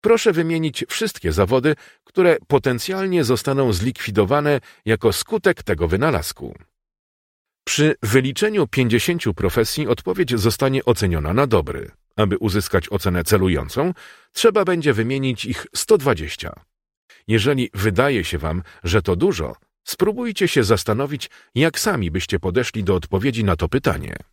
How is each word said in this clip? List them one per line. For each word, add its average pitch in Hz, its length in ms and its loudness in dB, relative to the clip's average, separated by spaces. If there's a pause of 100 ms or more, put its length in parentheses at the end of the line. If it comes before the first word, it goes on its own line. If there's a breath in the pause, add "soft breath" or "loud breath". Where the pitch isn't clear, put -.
Proszę 226 320 4
wymienić 160 560 -2
wszystkie - 420 -4
zawody, 120 440 2 (280 loud breath)
które 175 340 4 (100)
potencjalnie 170 760 0
zostaną 127 500 2
zlikwidowane 123 880 0 (240 loud breath)
jako 110 280 2
skutek - 500 -2
tego 87 240 -2
wynalazku. 95 680 -2 (1080)
Przy 151 400 2
wyliczeniu 135 640 2
pięćdziesięciu 120 680 0
profesji 113 540 0
odpowiedź 135 520 0
zostanie 131 460 0
oceniona 87 480 0
na 135 140 2
dobry. - 440 -2 (240)
Aby 104 220 0
uzyskać 98 520 0
ocenę 90 340 -2
celującą, 95 680 0 (400 loud breath)
trzeba 214 320 4
będzie 165 280 0
wymienić 123 520 -2
ich - 300 -8
sto - 220 2
dwadzieścia. 104 560 -4 (720 soft breath)
Jeżeli 120 460 0
wydaje 107 500 0
się 87 140 -6
wam, 80 260 -4 (200 loud breath)
że 90 180 2
to 92 140 0
dużo, 87 400 -2 (280)
spróbujcie 214 640 -2
się 135 160 2
zastanowić, 113 680 -2 (260 soft breath)
jak 151 240 0
sami 120 320 0
byście 87 280 -2
podeszli 104 440 -2
do 95 120 2
odpowiedzi 110 480 -2
na 95 120 2
to 82 140 -4
pytanie. 78 460 -2 (180)